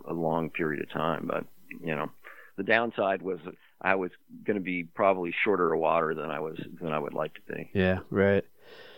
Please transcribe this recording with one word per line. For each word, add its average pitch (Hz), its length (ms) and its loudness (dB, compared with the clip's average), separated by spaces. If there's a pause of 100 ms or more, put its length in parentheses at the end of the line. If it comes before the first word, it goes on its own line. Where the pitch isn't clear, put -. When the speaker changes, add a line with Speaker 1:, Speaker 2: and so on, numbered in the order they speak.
Speaker 1:
a 80 60 -4
long 82 360 0
period 78 320 -2
of - 80 -8
time. 78 380 -2
But, - 160 -2 (400)
you 82 100 -2
know, 76 160 -2 (460)
the 98 80 -4
downside 110 580 2
was 90 180 -4 (440)
I 95 120 4
was 92 160 -2 (320)
gonna 104 160 0
be 90 240 -2
probably 92 500 2 (100)
shorter 90 300 4
of 82 60 4
water 80 340 4
than 78 160 -4
I 76 100 -4
was, 78 200 -6 (200)
than 82 140 -4
I 76 60 0
would - 160 -4
like 78 180 -4
to - 80 -20 (100)
be. 78 220 -8
Speaker 2:
Yeah, 92 260 4 (120)
right. 98 320 4 (540)